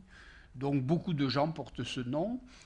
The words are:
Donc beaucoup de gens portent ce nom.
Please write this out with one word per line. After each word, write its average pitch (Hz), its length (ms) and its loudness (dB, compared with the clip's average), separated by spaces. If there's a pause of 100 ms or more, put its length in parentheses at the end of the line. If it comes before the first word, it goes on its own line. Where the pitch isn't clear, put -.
(540)
Donc 139 280 2
beaucoup 165 320 2
de 139 140 4
gens 143 220 4
portent 139 340 -6
ce - 160 -4
nom. 156 380 0 (280)